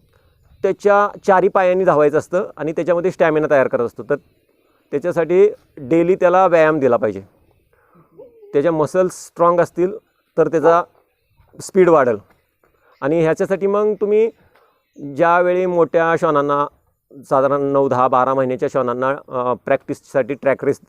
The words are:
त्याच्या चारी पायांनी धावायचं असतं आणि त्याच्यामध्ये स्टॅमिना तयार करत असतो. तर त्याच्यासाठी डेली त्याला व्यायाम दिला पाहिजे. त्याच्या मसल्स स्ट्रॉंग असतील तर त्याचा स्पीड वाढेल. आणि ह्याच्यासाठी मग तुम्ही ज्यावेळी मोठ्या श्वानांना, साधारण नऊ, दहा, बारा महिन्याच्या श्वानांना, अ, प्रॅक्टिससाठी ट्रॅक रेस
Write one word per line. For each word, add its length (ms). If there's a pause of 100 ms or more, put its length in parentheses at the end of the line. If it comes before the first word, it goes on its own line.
(640)
त्याच्या 640
चारी 200
पायांनी 360
धावायचं 340
असतं 400
आणि 140
त्याच्यामध्ये 400
स्टॅमिना 380
तयार 180
करत 180
असतो. 180
तर 120 (760)
त्याच्यासाठी 580 (280)
डेली 380
त्याला 320
व्यायाम 320
दिला 180
पाहिजे. 260 (1300)
त्याच्या 180
मसल्स 540
स्ट्रॉंग 340
असतील 340 (440)
तर 100
त्याचा 360 (800)
स्पीड 280
वाढेल. 280 (840)
आणि 220
ह्याच्यासाठी 440
मग 340
तुम्ही 280 (840)
ज्यावेळी 500
मोठ्या 540
श्वानांना, 480 (640)
साधारण 320
नऊ, 260
दहा, 200
बारा 260
महिन्याच्या 360
श्वानांना, 400 (180)
अ, 260
प्रॅक्टिससाठी 800
ट्रॅक 320
रेस 240